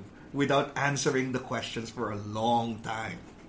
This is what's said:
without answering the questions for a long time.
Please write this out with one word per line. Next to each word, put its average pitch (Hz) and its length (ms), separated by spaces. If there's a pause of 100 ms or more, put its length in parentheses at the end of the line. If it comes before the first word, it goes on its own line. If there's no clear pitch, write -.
(320)
without 139 440
answering 135 540
the 127 80
questions 113 520
for 113 200
a 107 60
long 110 680
time. 110 360 (300)